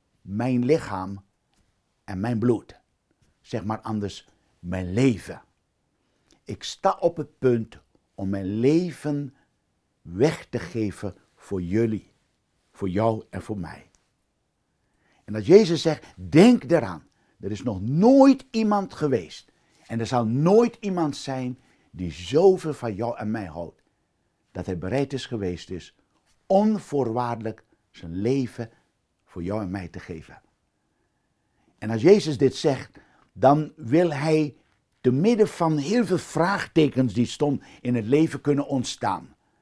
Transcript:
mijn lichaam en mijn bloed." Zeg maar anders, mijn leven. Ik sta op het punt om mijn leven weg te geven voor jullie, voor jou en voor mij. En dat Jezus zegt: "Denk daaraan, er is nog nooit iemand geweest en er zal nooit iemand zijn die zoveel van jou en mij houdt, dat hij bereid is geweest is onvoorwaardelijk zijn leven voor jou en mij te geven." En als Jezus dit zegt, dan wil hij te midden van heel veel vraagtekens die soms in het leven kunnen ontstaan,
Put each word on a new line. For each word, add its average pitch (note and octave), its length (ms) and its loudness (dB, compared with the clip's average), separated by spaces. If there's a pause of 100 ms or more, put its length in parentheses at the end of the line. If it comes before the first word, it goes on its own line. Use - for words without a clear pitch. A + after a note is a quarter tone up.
(220)
mijn B2 440 -2
lichaam G2+ 580 -4 (800)
en F#2+ 160 -10
mijn A2+ 200 -2
bloed." A2+ 400 0 (600)
Zeg G2 240 -8
maar G#2+ 160 -6
anders, G#2 460 -8 (320)
mijn F2+ 340 -6
leven. A#2 480 -2 (1040)
Ik - 200 -12
sta - 360 -2
op - 180 0
het D3 200 -12
punt A#2+ 440 0 (340)
om G2 140 -6
mijn G2 300 -4
leven D3 760 -2 (680)
weg B2 440 -2
te - 140 -8
geven G2 560 -8 (200)
voor - 260 -8
jullie, G#2+ 500 -2 (600)
voor G2 180 -6
jou A2 400 0
en F#2 120 -10
voor A2 160 -10
mij. E2 300 -12 (1400)
En G#2 100 -10
dat G#2+ 100 -4
Jezus E3+ 360 6
zegt: - 240 -2 (100)
"Denk C#3 540 6
daaraan, G#2+ 380 -2 (320)
er G2 120 -8
is G2+ 120 -8
nog G2 180 -4
nooit B3 720 6
iemand G#3 420 -2
geweest B2 580 -4 (340)
en A#2 140 -6
er A2+ 60 -2
zal A#2+ 200 0
nooit E3+ 540 2
iemand E3+ 360 -4
zijn C3 440 -8 (320)
die F2 200 -8
zoveel D3+ 640 2
van A#2 220 -8
jou A#2 220 -6
en G#2+ 140 -6
mij A2 140 -6
houdt, E2 380 -12 (680)
dat F2+ 140 -8
hij F#2 120 -6
bereid C3 360 -4
is C3 120 -10
geweest F#2+ 440 -8
is - 260 -14 (500)
onvoorwaardelijk B2 1160 -2 (280)
zijn E2+ 240 -14
leven A#2+ 540 -2 (560)
voor - 180 -12
jou G#2 180 -4
en F#2 100 -8
mij F#2+ 160 -8
te F2 120 -16
geven." - 420 -16 (1400)
En A2 120 -8
als A2+ 120 -2
Jezus D#3 360 6
dit C3 180 2
zegt, - 440 -4 (340)
dan C#3+ 420 4
wil D#3 360 2
hij D3+ 440 0 (460)
te B2 100 4
midden G3+ 360 4
van D#3+ 300 0
heel F#3+ 280 0
veel F3 120 0
vraagtekens D#3 960 0
die A#2 120 2
soms D3 380 -2 (180)
in B2 140 -2
het A2+ 100 -2
leven D3 360 2
kunnen C#3+ 260 0
ontstaan, G#2+ 720 -6 (240)